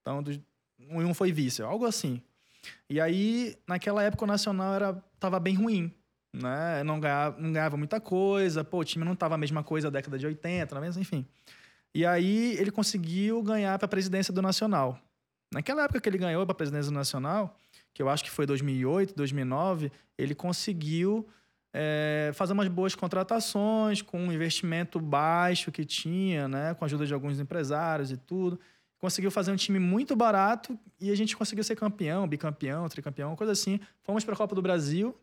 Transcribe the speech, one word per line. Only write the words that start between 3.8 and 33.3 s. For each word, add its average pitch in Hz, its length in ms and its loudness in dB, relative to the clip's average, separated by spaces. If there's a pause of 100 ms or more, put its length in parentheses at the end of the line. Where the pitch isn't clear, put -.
época, 208 200 0
o - 40 0
Nacional 196 460 0
era, 196 280 0 (160)
tava 185 220 0
bem 190 140 2
ruim, 190 380 2 (400)
né? 139 520 -2
Não 156 160 0
ganhava, 147 400 0
não 160 120 -2
ganhava 156 240 0
muita 151 240 -2
coisa, 190 640 2
pô, 185 140 -2
o 160 60 0
time 165 200 -4
não 180 100 0
tava 165 200 0
a 160 40 0
mesma 151 240 0
coisa 156 280 0
da 139 80 -2
década 135 200 -6
de 135 80 -4
oitenta, 156 540 -4
mas 170 160 -4
enfim. 170 300 -4 (680)
E 165 100 2
aí, 196 540 4
ele 196 120 2
conseguiu 202 720 0
ganhar 202 360 0
pra 202 100 0
presidência 190 440 0
do 185 100 0
Nacional. 185 560 2 (540)
Naquela 277 320 0
época 277 160 0
que - 80 0
ele 190 100 0
ganhou 175 260 0
pra 185 100 -2
presidência 147 360 -2
do 147 40 -2
Nacional, 147 640 -2 (360)
que - 100 -6
eu 135 60 2
acho 147 160 0
que - 60 -10
foi 147 160 0
dois 139 160 0
mil 139 120 0
e 127 120 0
oito, 190 280 2
dois 143 160 -2
mil 139 120 -2
e 127 60 -2
nove, 156 440 0 (260)
ele 139 160 0
conseguiu, 180 920 -2 (440)
é, 151 640 0
fazer 190 180 0
umas 202 160 2
boas 185 280 0
contratações 208 1080 0
com - 160 -8
um 180 140 0
investimento 165 680 -2
baixo 160 680 2
que 151 140 -4
tinha, 165 640 -2
né, 143 260 -2
com 160 100 -6
a - 20 0
ajuda 147 200 0
de 143 80 0
alguns 139 240 -2
empresários 147 720 -2
e 131 60 -4
tudo. 180 420 -2 (400)
Conseguiu 190 320 0
fazer 190 220 0
um 196 40 2
time 196 220 2
muito 202 380 2
barato 220 600 4 (240)
e 196 120 -2
a - 20 4
gente 208 220 0
conseguiu 214 260 -2
ser 214 140 -2
campeão, 196 500 0
bicampeão, 151 600 -2
tricampeão, 147 480 -6